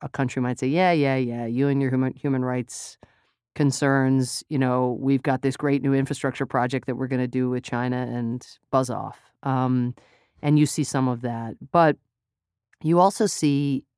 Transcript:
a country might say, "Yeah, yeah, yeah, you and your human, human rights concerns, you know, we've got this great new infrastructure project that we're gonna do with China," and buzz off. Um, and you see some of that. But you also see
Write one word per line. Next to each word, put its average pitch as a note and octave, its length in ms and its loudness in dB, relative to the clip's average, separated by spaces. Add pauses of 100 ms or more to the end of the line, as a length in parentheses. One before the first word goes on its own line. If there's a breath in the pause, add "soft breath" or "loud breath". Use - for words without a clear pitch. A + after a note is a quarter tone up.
a C3 80 -8
country C3 320 -2
might B2 160 -2
say, C3 100 -2
"Yeah, F3 240 2
yeah, C#3 260 2
yeah, A#2+ 280 -4
you B2 220 0
and C#3 140 2
your C3 100 0
human, C3 240 0
human C3 280 -2
rights B2+ 540 -6 (560 soft breath)
concerns, C3+ 960 2
you D3+ 80 -4
know, B2+ 420 0
we've C3+ 220 0
got C3 200 -2
this C#3 160 0
great C#3+ 260 0
new C#3 100 2
infrastructure C3+ 520 -2
project B2+ 420 -2
that B2 80 -4
we're C3 120 -6
gonna B2+ 200 -2
do B2+ 220 -2
with B2+ 140 -4
China," B2 460 -4
and A#2+ 380 -6 (240)
buzz C3 180 2
off. G#2+ 300 -8 (240)
Um, B2+ 500 0 (480 soft breath)
and D3 160 4
you D3 80 6
see C3+ 200 -2
some C3+ 220 0
of A#2+ 140 -2
that. A#2 360 -6 (140)
But E3 260 6 (840)
you E3+ 180 2
also G3 280 4
see C#3+ 580 0 (120)